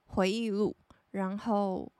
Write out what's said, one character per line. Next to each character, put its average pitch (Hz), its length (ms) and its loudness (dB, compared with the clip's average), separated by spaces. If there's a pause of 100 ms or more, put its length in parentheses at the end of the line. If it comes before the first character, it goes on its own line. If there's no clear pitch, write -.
回 190 260 2
忆 226 180 0
录， 202 260 0 (360)
然 196 280 -2
后， 202 600 -2